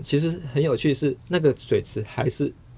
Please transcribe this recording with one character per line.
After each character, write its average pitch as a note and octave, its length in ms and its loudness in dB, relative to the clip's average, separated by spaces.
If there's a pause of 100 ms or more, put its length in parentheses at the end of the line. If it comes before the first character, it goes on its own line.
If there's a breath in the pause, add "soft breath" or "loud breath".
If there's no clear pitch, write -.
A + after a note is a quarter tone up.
其 C#3+ 160 2
实 E3 220 -2 (120)
很 C#3+ 80 2
有 D3 140 2
趣， C#3+ 180 2
是 C3+ 220 0 (140)
那 F3 100 0
个 D3 180 4
水 - 240 0
池 - 240 -6
还 B2 240 -2
是 - 240 -2 (240)